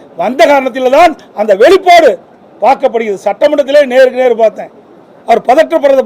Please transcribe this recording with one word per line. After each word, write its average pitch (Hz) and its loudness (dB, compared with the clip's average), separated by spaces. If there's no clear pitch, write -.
வந்த 247 -4
காரணத்தில்தான் 262 0
அந்த 214 0
வெளிப்பாடு 349 4
பார்க்கப்படுகிறது. 233 -4
சட்டமன்றத்திலே 285 0
நேருக்கு 254 0
நேர் 233 0
பார்த்தேன், 202 -4
அவர் 226 0
பதற்றப்படுறதை 269 0